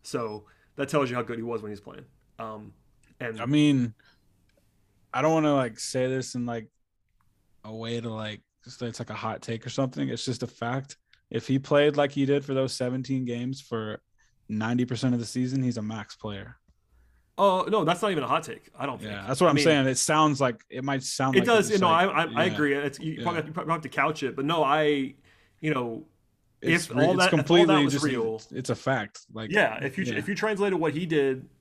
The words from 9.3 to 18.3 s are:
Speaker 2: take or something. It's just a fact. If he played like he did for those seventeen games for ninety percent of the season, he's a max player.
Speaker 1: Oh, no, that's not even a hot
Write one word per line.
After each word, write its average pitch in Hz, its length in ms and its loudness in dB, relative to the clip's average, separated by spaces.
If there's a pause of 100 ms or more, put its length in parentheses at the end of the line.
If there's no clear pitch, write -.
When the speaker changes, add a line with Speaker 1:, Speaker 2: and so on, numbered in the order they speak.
Speaker 2:
take 113 240 -8
or 120 60 -8
something. 135 380 -2
It's 117 140 -6
just 123 200 -4
a 120 40 -6
fact. 135 500 -6 (340)
If - 160 -6
he 135 120 2
played 147 360 4
like 143 160 2
he 139 140 0
did 143 180 2
for 143 100 -6
those 131 200 -2
seventeen 127 500 -4
games 123 380 -6
for 107 400 -6 (480)
ninety 113 340 0
percent 123 300 0
of 120 80 0
the 113 40 -6
season, 127 380 -2
he's 120 140 -2
a 110 40 -6
max 107 320 -10
player. 104 440 -12 (800)
Speaker 1:
Oh, 185 320 4
no, 202 160 2
that's 170 160 2
not 208 100 0
even 147 120 0
a 117 40 -4
hot 156 160 0